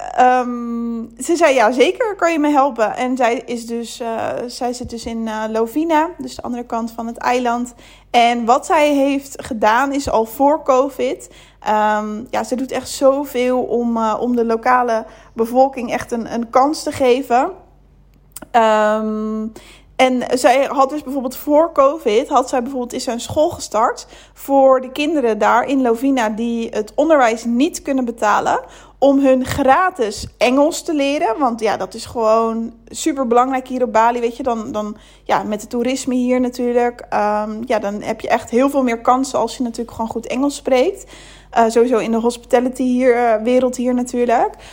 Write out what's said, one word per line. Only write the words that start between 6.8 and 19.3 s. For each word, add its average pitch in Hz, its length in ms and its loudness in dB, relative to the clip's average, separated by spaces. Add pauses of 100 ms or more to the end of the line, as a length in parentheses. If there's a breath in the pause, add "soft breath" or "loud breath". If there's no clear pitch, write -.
van 226 160 -10
het 233 100 -10
eiland. 247 560 -2 (380 loud breath)
En 240 340 2
wat 254 200 2
zij 294 280 4
heeft 277 520 0
gedaan 233 480 0
is 277 160 -4
al 220 160 2
voor 285 380 2
covid. 269 680 0 (300 loud breath)
Ehm, 214 680 -2
ja, 214 140 -4
ze 247 120 -6
doet 254 160 -4
echt - 180 -6
zoveel 262 720 0
om, 233 360 -2
eh, 220 220 0
om 247 160 -2
de 233 100 2
lokale 226 600 0 (280 loud breath)
bevolking 247 580 0
echt - 200 -6
een, 226 220 -6
een 233 160 -4
kans 277 340 2
te 302 80 -6
geven. 262 600 2 (1000)
Ehm, 214 960 2 (480 loud breath)